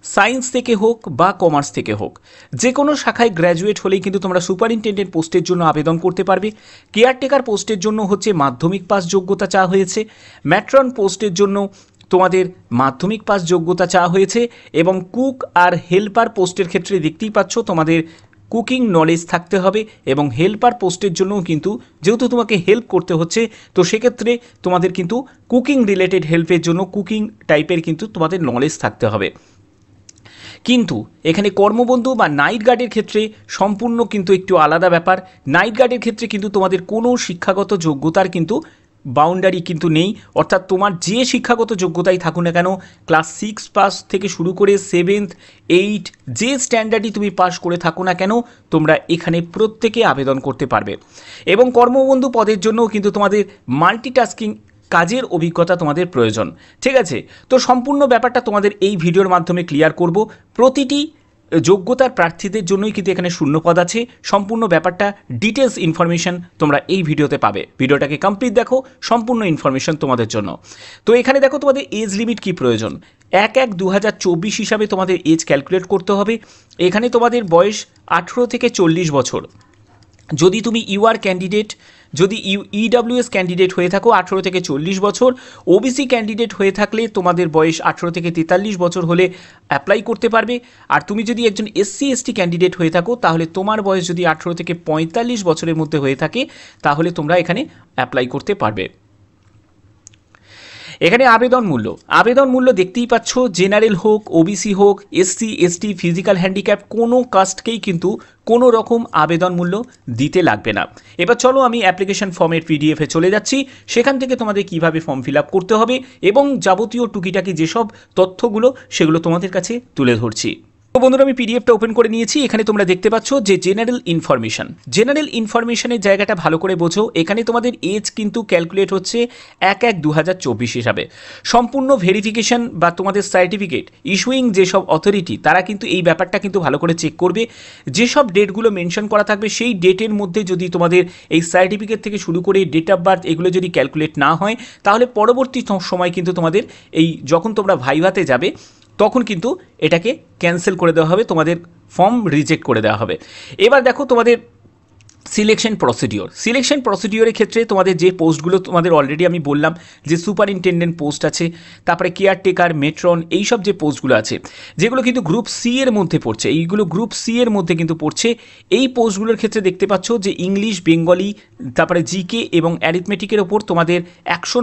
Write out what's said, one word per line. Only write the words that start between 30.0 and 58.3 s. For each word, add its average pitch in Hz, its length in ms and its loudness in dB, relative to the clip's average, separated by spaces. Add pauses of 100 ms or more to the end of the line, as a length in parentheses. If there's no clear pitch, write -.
কিন্তু 226 300 2 (260)
এখানে 196 260 2 (100)
কর্মবন্ধু 233 600 2
বা 190 80 4 (140)
নাইট 208 260 0
গার্ডের 240 260 2
ক্ষেত্রে 214 280 -2 (260)
সম্পূর্ণ 214 500 -2 (160)
কিন্তু 196 200 0
একটু 185 240 0
আলাদা 160 320 4
ব্যাপার। 175 280 2 (300)
নাইট 190 320 0
গার্ডের 247 240 2
ক্ষেত্রে 226 240 -4
কিন্তু 208 280 -4
তোমাদের 190 240 0 (120)
কোনো 226 260 0
শিক্ষাগত 196 540 -4 (140)
যোগ্যতার 160 500 0
কিন্তু 170 200 -2 (500)
বাউন্ডারি 180 560 0
কিন্তু 170 280 -4
নেই, 165 200 2 (260)
অর্থাৎ 190 260 2 (100)
তোমার 196 280 2
যে 202 260 -2
শিক্ষাগত 233 460 0 (120)
যোগ্যতাই 180 420 0
থাকুক 165 220 -2
না 170 40 0
কেন, 175 160 0 (380)
ক্লাস 160 220 2 (120)
সিক্স 214 240 -8 (120)
পাস 196 180 2 (180)
থেকে 196 240 -2
শুরু 170 180 -2
করে 196 200 4 (180)
সেভেন্থ, 190 380 0 (400)
এইট, 196 360 2 (340)
যে 226 100 0 (100)
স্ট্যান্ডার্ডই 220 520 -2
তুমি 208 180 -2 (100)
পাস 180 200 2
করে 175 180 -2
থাকো 175 260 -4
না 185 100 0
কেন, 190 180 -2 (420)
তোমরা 156 200 4 (160)
এখানে 170 280 0 (160)
প্রত্যেকে 220 520 -2
আবেদন 135 340 0
করতে 135 260 -4
পারবে। 104 280 -2 (600)
এবং 240 120 6 (120)
কর্মবন্ধু 262 500 4 (100)
পদের 214 280 2
জন্যও 220 280 0
কিন্তু 208 180 0
তোমাদের 208 300 2 (400)
মাল্টিটাস্কিং 226 680 0 (420)
কাজের 190 320 2 (120)
অভিজ্ঞতা 170 400 0
তোমাদের 170 380 -2
প্রয়োজন, 110 340 0 (360)
ঠিক 262 180 0
আছে? 139 160 -4 (320)
তো 254 60 4 (120)
সম্পূর্ণ 269 400 2
ব্যাপারটা 247 340 2